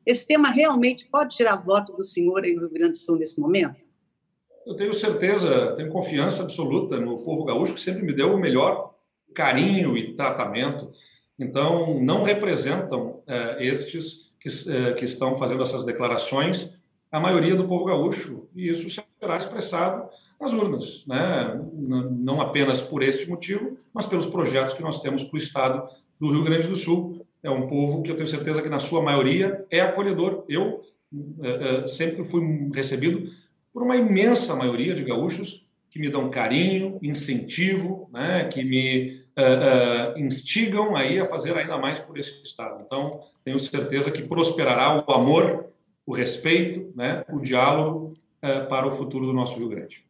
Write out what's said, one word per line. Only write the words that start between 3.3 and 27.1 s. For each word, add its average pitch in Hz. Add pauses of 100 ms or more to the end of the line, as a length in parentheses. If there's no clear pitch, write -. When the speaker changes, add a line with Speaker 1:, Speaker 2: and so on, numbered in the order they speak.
Speaker 1:
momento? 160 (840)
Speaker 2:
Eu 196
tenho 208
certeza, 180
tenho 156
confiança 170
absoluta 135
no 117
povo 156
gaúcho, -
que -
sempre 185
me 156
deu 156
o 196
melhor 151 (380)
carinho 151
e 110
tratamento. 127 (480)
Então, 139
não 160
representam, 143
eh, 120
estes -
que, -
eh, 127
que 127
estão 131
fazendo 127
essas 120
declarações 131 (340)
a 156
maioria 175
do 185
povo 180
gaúcho, 151
e 180
isso 170 (320)
será 175
expressado 190 (320)
nas 269
urnas, 196
né? 131 (140)
N-, 131
não 127
apenas 135
por 139
este 135
motivo, 202 (140)
mas 214
pelos 170
projetos 135
que -
nós -
temos 135
para -
o -
estado 131 (300)
do 151
Rio 156
Grande 160
do 190
Sul. 175 (180)